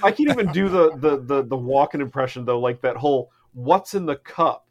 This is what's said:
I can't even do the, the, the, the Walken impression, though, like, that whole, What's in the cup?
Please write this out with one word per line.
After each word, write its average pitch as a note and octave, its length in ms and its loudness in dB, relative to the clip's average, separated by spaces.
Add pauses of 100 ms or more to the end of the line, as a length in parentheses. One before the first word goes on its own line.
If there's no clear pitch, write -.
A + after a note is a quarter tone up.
I G3+ 80 4
can't D4 200 0
even A#3 220 0
do F#3+ 160 0
the, E3+ 280 4
the, C#3+ 220 0
the, C3+ 240 -2
the C3+ 140 -4
Walken C3+ 440 0
impression, B2+ 440 -4
though, A#2+ 160 0
like, B2 220 -2
that B2 140 -2
whole, C3+ 340 0 (260)
What's D3 380 0
in F#3+ 100 -4
the D3+ 120 -4
cup? - 540 -2